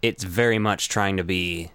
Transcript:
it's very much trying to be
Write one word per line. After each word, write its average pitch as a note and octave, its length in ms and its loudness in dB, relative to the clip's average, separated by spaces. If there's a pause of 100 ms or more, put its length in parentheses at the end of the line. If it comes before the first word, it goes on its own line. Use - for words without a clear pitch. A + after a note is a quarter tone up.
it's A#2 220 -2
very A2 340 2
much G#2+ 320 0
trying G2 280 0
to F#2 60 0
be F2 520 -4